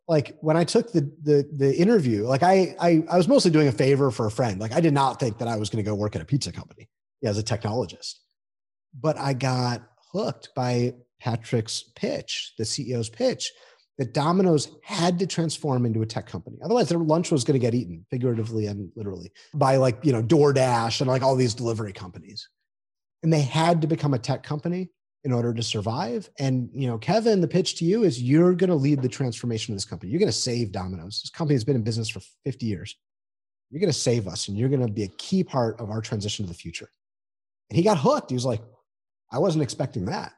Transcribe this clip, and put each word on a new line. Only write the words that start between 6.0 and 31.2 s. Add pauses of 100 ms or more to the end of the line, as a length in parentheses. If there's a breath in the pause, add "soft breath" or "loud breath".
at
a
pizza
company, (320)
yeah,
as
a
technologist. (840)
But
I
got (300)
hooked
by (260)
Patrick's (100)
pitch,
the
C
E
O's
pitch, (440 soft breath)
that
Domino's (120)
had
to
transform
into
a
tech
company.
Otherwise,
their
lunch
was
gonna
get
eaten,
figuratively
and
literally, (240 loud breath)
by,
like,
you
know,
DoorDash
and,
like,
all
these
delivery
companies. (720)
And
they
had
to
become
a
tech
company (320)
in
order
to
survive. (120)
And,
you
know,
Kevin,
the
pitch
to
you
is
you're
gonna
lead
the
transformation
of
this
company.
You're
gonna
save
Domino's.